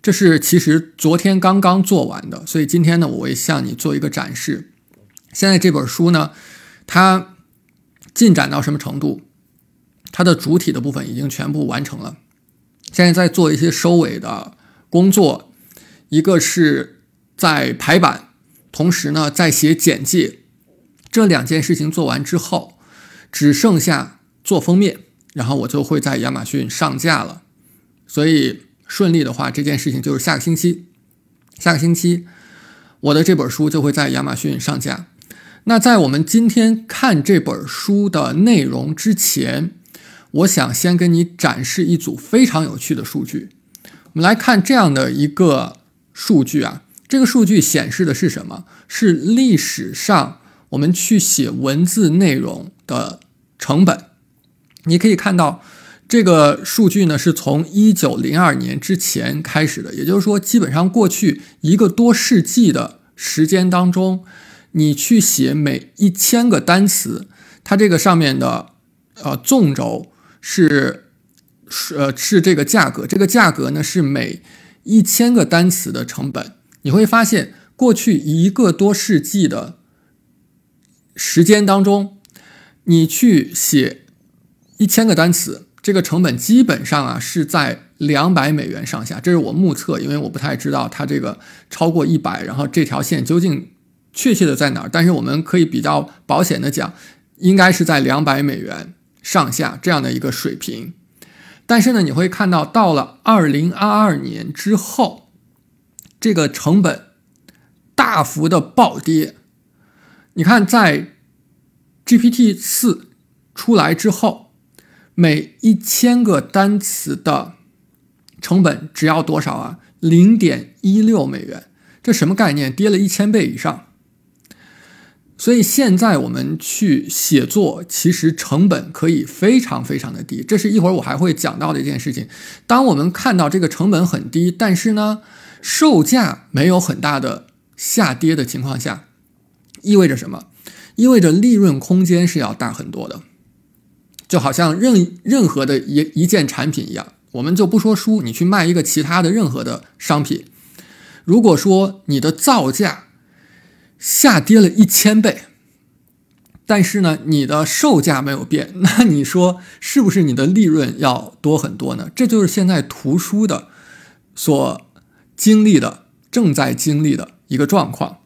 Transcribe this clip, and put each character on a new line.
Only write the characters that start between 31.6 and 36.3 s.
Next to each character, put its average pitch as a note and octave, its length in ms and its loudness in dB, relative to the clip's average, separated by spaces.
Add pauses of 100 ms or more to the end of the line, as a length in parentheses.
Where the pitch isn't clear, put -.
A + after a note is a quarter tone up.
个 C#3+ 40 -2
星 E3 160 2
期 F3 320 -2 (760)
我 D3 140 0
的 D#3+ 80 4
这 F#3 120 4
本 B2+ 160 -2
书 D3+ 180 -2
就 D3+ 140 0
会 C#3+ 100 0
在 C#3+ 180 -2
亚 C3 120 -2
马 C3+ 120 -6
逊 C3 240 -6
上 C3+ 220 -6
架。 - 280 -10 (600)
那 A3+ 120 4
在 A#3 180 4
我 D#3 80 4
们 C#3+ 180 0
今 A3+ 240 2